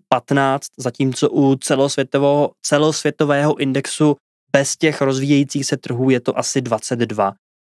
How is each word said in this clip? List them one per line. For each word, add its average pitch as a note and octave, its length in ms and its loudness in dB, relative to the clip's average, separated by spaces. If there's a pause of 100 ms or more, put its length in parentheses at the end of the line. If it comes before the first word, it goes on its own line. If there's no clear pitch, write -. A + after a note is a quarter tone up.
patnáct, C3+ 680 0
zatímco C3 520 -2
u C3+ 260 2
celosvětového, C#3 960 0 (100)
celosvětového D3 960 0
indexu C#3 600 0 (380)
bez C#3 240 0
těch D#3 240 0
rozvíjejících C#3 640 0
se C#3 120 -4
trhů B2+ 320 -2
je B2+ 100 2
to B2+ 200 -2
asi C3 220 -2
dvacet A#2+ 380 -4
dva. G#2 340 0 (320)